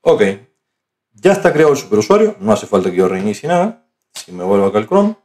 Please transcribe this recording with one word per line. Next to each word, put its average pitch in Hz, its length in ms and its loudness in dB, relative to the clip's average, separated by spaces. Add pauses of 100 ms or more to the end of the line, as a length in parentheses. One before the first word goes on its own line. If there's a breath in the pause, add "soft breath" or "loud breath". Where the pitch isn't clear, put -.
Ok, 113 140 2 (920)
ya 175 180 2
está 185 200 0
creado 151 200 2
el 135 60 -2
superusuario, 107 600 0
no 104 140 -2
hace - 160 -2
falta 95 220 0
que 90 60 -6
yo 92 120 2
reinicie 101 400 -6
nada. 180 360 -2 (300)
Si - 160 -18
me 90 140 -10
vuelvo 98 220 2
acá 101 120 -2
al 107 80 -4
Chrome 202 380 0